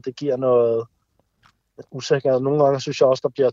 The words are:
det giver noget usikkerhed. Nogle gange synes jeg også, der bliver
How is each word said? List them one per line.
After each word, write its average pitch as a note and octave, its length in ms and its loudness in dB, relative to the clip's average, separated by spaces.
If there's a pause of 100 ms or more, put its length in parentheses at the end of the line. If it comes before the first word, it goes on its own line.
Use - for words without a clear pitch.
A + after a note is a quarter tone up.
det B2+ 100 -8
giver C#3 220 -4
noget A#2+ 480 2 (1040)
usikkerhed. C3+ 480 0
Nogle C#3 240 0
gange C#3 180 2
synes - 200 -4
jeg C#3 80 6
også, C3 140 0
der D3 60 -4
bliver C3 240 0